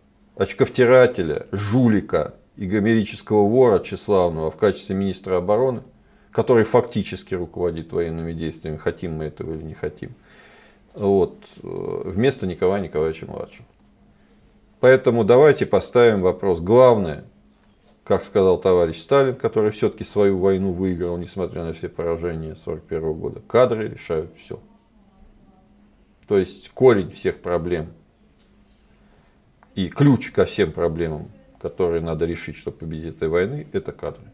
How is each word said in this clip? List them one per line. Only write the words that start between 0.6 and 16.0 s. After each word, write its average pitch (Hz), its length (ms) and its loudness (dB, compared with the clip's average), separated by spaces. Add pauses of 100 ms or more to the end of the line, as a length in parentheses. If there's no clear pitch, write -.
жулика, 101 840 0 (260)
и 101 60 -6
гомерического 104 840 2
вора 117 320 4
тщеславного 87 680 -2
в - 60 -12
качестве 98 380 0
министра 95 440 -4
обороны, 110 440 -2 (480)
который 117 340 2
фактически - 680 -2
руководит 87 560 -6
военными 82 440 -4
действиями, 80 420 -8
хотим 82 400 -6
мы 78 80 -8
этого 80 300 -10
или 78 80 -12
не 78 120 -12
хотим, - 400 -12 (800)
вот, 98 480 0 (200)
э, 50 420 -10
вместо 101 420 -2
Николая 92 360 -2
Николаевича 80 440 -4
младшего. - 380 -14 (1160)
Поэтому 127 440 6
давайте 135 400 6
поставим 107 560 2